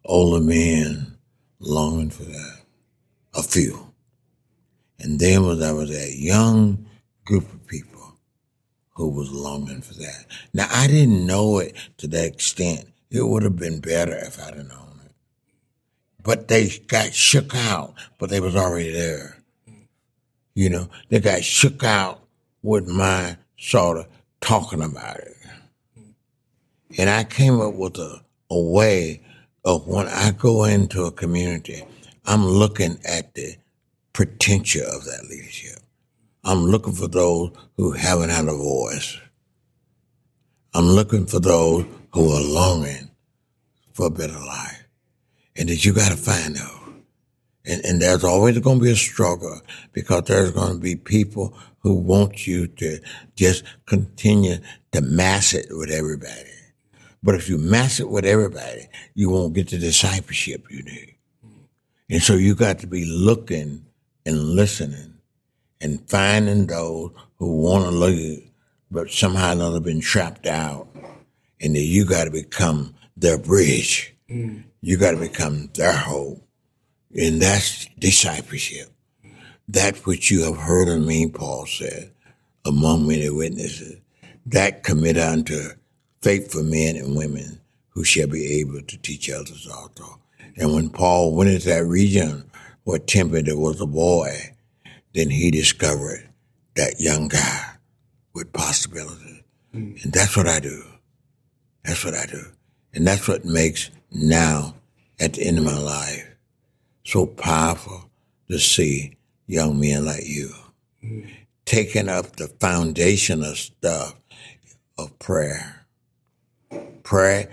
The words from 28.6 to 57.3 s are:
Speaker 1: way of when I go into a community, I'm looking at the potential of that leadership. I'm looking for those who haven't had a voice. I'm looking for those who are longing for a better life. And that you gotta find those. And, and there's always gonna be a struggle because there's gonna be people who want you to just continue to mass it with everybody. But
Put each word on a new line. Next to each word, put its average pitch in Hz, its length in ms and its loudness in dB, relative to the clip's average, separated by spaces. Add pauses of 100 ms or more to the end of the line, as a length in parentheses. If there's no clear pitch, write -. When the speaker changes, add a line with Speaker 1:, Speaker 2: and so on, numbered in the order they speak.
Speaker 1:
way 87 600 2 (440)
of 90 220 2
when 95 200 -2
I 95 240 2
go 113 320 2
into 98 420 2
a 82 60 -6
community, 87 720 -4 (400)
I'm 104 220 4
looking 95 580 2
at 85 300 -6
the 67 220 -12 (580)
potential 92 720 0
of 67 200 -10
that - 220 -14
leadership. - 520 -18 (640)
I'm 92 220 2
looking 101 280 2
for 90 140 -6
those 87 440 2 (260)
who 90 160 0
haven't 85 360 0
had 80 180 -2
a 78 80 -2
voice. 71 600 -4 (1600)
I'm 85 120 4
looking 101 400 4
for 95 140 -2
those 85 460 4 (280)
who 80 180 4
are 73 100 2
longing 73 680 0 (840)
for 92 140 -2
a 78 40 0
better 78 280 -8
life. 69 440 -12 (720)
And 82 140 -4
that 82 160 0
you 101 80 4
gotta 101 240 2
find 80 380 -2
those. - 240 -14 (840)
And, - 200 -4
and 87 160 0
there's 90 220 4
always 104 360 6
gonna 131 200 4
be 120 120 4
a 113 40 4
struggle 87 640 -2 (320)
because 87 300 0
there's 98 280 2
gonna 92 280 -2
be 87 160 -4
people 104 600 -2 (220)
who 101 160 2
want 95 500 2
you 87 220 -2
to 78 320 -6 (360)
just 92 280 2 (220)
continue 98 720 2 (340)
to - 100 2
mass 92 520 2
it - 160 -4
with 78 200 -10
everybody. 78 640 -8 (680)
But 95 140 4